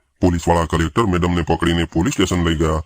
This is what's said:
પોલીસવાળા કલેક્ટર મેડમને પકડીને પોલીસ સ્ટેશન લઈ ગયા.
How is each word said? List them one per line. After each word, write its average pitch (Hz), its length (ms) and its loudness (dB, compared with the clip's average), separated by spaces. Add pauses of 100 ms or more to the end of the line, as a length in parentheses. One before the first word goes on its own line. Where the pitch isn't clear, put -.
(220)
પોલીસવાળા 85 440 2
કલેક્ટર 82 400 -2
મેડમને 87 360 0
પકડીને 85 420 0
પોલીસ 82 300 -2
સ્ટેશન 90 320 0
લઈ 82 100 0
ગયા. 78 300 0